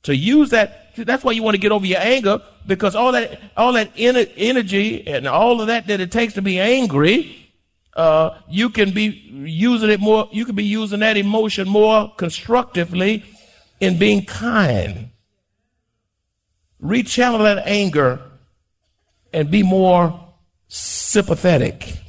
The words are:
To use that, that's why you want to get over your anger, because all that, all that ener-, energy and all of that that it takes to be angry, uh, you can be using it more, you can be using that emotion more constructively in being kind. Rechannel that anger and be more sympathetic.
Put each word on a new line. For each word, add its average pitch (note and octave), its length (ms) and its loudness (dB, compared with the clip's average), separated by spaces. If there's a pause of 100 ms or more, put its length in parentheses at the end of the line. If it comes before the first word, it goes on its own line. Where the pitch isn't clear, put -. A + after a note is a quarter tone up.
To C#3+ 100 -2
use A#3 360 2
that, - 460 -2
that's A#3+ 280 -4
why B3 80 0
you A3+ 100 -4
want G#3+ 120 2
to G3 60 0
get G#3 120 2
over G3+ 140 0
your F#3 140 0
anger, G#3+ 400 0 (260)
because F#3+ 280 -2
all B3 180 2
that, A#3+ 280 -4 (160)
all A#3+ 160 2
that A3 240 -2
ener-, A#3+ 400 2
energy G#3+ 680 -2
and C#3 200 -4
all G#3 340 2
of G#3+ 80 -4
that A#3 200 -4
that G3+ 120 -2
it F#3 120 -6
takes A3+ 220 -2
to G3 80 -6
be F#3 180 -2
angry, G#3+ 920 0 (460)
uh, D#3+ 420 2 (100)
you A3 220 -2
can G3+ 220 0
be G#3 140 -2
using G3+ 840 -2
it G#3 80 2
more, G#3+ 320 2
you A3 140 -6
can A#3 100 -6
be G#3 100 -2
using G#3 360 -4
that G#3+ 160 2
emotion G3+ 520 -2
more G#3+ 480 2
constructively F#3 1080 -2 (560)
in F#3 180 0
being G3+ 280 2
kind. B2 840 -2 (1700)
Rechannel A#3+ 560 0
that G#3 280 2
anger D3 540 0 (1120)
and D3+ 180 -2
be G3+ 120 4
more F#3 680 2 (400)
sympathetic. - 1300 -2 (100)